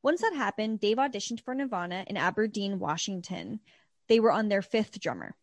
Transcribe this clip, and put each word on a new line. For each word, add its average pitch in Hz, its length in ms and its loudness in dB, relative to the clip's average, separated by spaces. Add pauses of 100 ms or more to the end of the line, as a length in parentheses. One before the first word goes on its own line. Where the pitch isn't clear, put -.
Once 311 200 2
that 440 120 2
happened, 220 460 -2
Dave 208 180 2
auditioned 233 440 -2
for 254 140 -8
Nirvana 190 520 -4
in 202 100 -6
Aberdeen, 196 640 0
Washington. 180 800 -6 (480)
They 226 140 6
were 220 100 6
on 214 180 2
their 202 140 2
fifth 220 380 -2
drummer. 117 420 -6